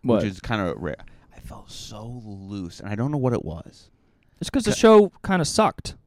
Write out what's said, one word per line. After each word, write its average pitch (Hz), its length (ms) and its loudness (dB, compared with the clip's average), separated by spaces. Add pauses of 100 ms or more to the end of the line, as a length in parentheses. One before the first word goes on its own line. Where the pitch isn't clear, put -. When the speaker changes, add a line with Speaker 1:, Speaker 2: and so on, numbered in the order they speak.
Speaker 1:
What? 117 180 2
Speaker 2:
Which 98 100 -4
is 90 80 -14
kinda 101 380 -4
rare. 76 180 -8 (400)
I - 40 -20
felt - 320 -18
so 113 520 -16
loose, 98 560 -10
and - 80 -14
I 104 80 -6
don't 123 160 -2
know 147 60 -2
what 127 160 0
it 104 100 -2
was. - 460 -14 (500)
Speaker 1:
It's - 120 -8
'cause 262 120 0
the - 80 0
Speaker 2:
Ca- - 60 0
Speaker 1:
show 214 340 8 (140)
kinda 185 200 0
sucked. - 500 -2 (100)